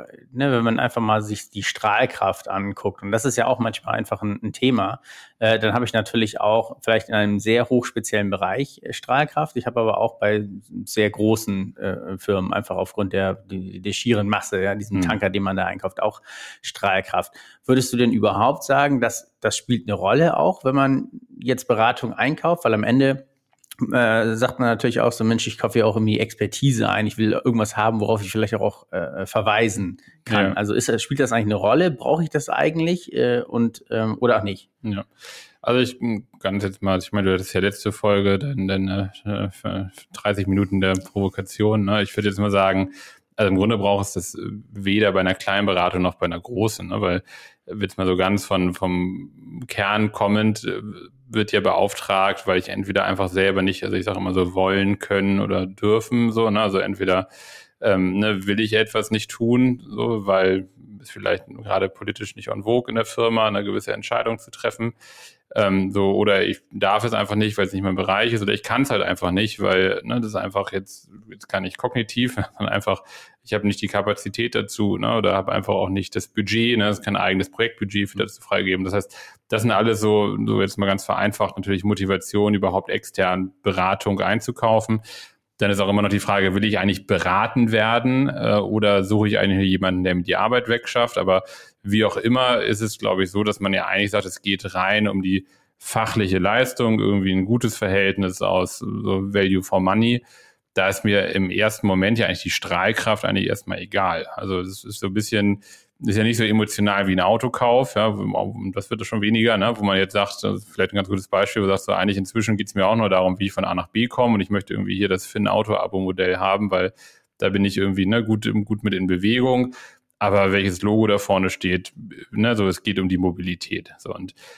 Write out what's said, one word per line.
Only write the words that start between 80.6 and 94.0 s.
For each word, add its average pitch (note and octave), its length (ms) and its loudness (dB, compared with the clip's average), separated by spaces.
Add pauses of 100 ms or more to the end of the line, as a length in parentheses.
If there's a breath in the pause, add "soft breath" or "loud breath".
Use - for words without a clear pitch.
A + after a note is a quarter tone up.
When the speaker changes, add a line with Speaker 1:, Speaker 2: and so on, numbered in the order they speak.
Speaker 2:
jetzt G2 180 -2
mal G2+ 80 0
ganz G2 180 0
vereinfacht, G2+ 520 -2
natürlich G2 280 -2
Motivation, G#2 720 0
überhaupt F#2+ 360 0
extern F#2 640 -2 (100)
Beratung F#2+ 580 0
einzukaufen. A2 800 0 (580 loud breath)
Dann G2+ 120 2
ist G2 100 2
auch G2 80 2
immer G2+ 140 2
noch G2+ 80 0
die G2+ 100 0
Frage, F#2+ 340 2
will G2+ 120 2
ich G2+ 120 0
eigentlich G2 280 -2
beraten G#2 640 2
werden, A#2+ 560 2
äh, A2 280 0
oder G2+ 480 4
suche G#2 240 2
ich G#2 100 2
eigentlich G2 280 4
jemanden, F#2 380 2
der F2+ 100 2
mir F2+ 80 0
die F2+ 140 0
Arbeit A#2+ 320 2
wegschafft? A#2 480 0
Aber F#2 280 2 (380 loud breath)
wie G#2 220 2
auch G2+ 140 0
immer B2 420 2
ist G#2+ 220 -2
es, G#2+ 160 -4
glaube G2 240 0
ich, F2+ 80 -2
so, G2+ 120 0
dass G#2 160 -2
man G2 140 -2
ja F#2 140 -2
eigentlich G2 240 -2